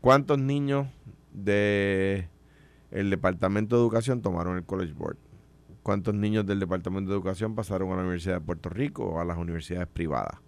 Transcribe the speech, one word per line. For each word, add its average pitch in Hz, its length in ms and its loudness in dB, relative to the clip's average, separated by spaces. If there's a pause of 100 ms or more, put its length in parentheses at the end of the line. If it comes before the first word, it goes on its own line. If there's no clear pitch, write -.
¿cuántos 143 380 6
niños 139 480 0 (460)
de 98 960 2 (600)
el 98 220 0
Departamento 98 640 0
de 120 80 6
Educación 117 380 2
tomaron 90 360 -2
el 87 60 -6
College 90 300 -4
Board? - 240 -8 (680)
¿Cuántos 101 320 0
niños 104 320 2
del 98 120 0
Departamento 92 520 -2
de 101 40 0
Educación 98 380 -2
pasaron 95 380 -2
a 92 40 -2
la 92 60 -2
Universidad 90 340 -2
de 87 60 -4
Puerto 82 280 -6
Rico 123 360 -4
o 82 140 -2
a 85 60 -2
las 85 120 -4
universidades 85 500 -4
privadas? 65 600 -4